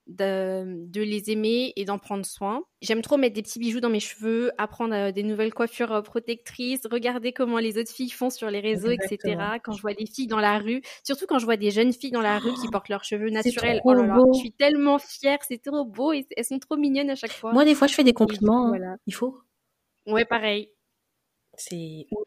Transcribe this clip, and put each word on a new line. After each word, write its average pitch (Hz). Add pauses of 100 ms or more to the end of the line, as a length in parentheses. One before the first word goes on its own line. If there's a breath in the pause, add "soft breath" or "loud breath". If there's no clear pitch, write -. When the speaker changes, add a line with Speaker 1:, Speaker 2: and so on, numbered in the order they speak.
Speaker 1:
de, 185
de 202
les 208
aimer 226
et 196
d'en 202
prendre 196
soin. 220 (180)
J'aime 220
trop 294
mettre 247
des 214
petits -
bijoux 233
dans 240
mes 214
cheveux, 226
apprendre, 220
euh, 202
des 196
nouvelles 214
coiffures, 233
euh, 208
protectrices, 240 (100)
regarder 240
comment 240
les 220
autres 226
filles 254
font 247
sur 220
les 202
réseaux, 208
Speaker 2:
Exactement. 196
Speaker 1:
et -
cetera. 208
Quand 226
je 196
vois 208
des 214
filles 262
dans 220
la 208
rue, 226 (220 loud breath)
surtout 285
quand 294
je 226
vois 226
des 208
jeunes 233
filles 262
dans 240
la 208
rue 233
qui 247
Speaker 2:
Oh, -
Speaker 1:
portent 196
leurs 202
cheveux 214
Speaker 2:
c'est 220
Speaker 1:
naturels, 233
Speaker 2:
trop 254
Speaker 1:
oh -
là 240
là, 226
Speaker 2:
beau. 254
Speaker 1:
je 262
suis 247
tellement 285
fière, 285
c'est 240
trop 285
beau, 233
et 277
elles 240
sont 262
trop 311
mignonnes 285
à 269
chaque 226
fois. 226
Speaker 2:
Moi, 277
des 302
fois, 277
je 285
fais 294
des 262
Speaker 1:
Et 240
du -
coup, 220
Speaker 2:
compliments, 214
hein. 233
Speaker 1:
voilà. 185 (100)
Speaker 2:
Il 202
faut. 262 (680)
Speaker 1:
Ouais, 220
pareil. 214 (840)
Speaker 2:
C'est, 160
ou, 208